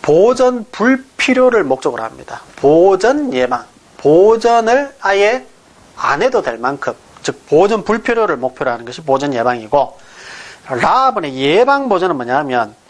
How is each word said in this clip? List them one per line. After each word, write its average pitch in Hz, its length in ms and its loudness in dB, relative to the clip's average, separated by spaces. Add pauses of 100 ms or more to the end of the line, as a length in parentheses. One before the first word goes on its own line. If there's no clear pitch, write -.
보전 240 680 2
불필요를 254 920 0
목적으로 127 400 -4
합니다. - 380 -16 (140)
보전 190 760 2
예방, 123 320 -2 (320)
보전을 226 1040 2
아예 202 440 0 (520)
안 143 260 -2
해도 240 200 0
될 117 160 -6
만큼, 127 340 -6 (300)
즉 - 260 -8
보전 196 360 2
불필요를 220 520 -2
목표로 127 340 -6
하는 117 140 -8
것이 123 160 -14
보전 139 340 -2
예방이고, 120 640 -2 (680)
라번의 170 680 -2
예방 240 520 2
보전은 185 280 0
뭐냐면 123 600 -2 (140)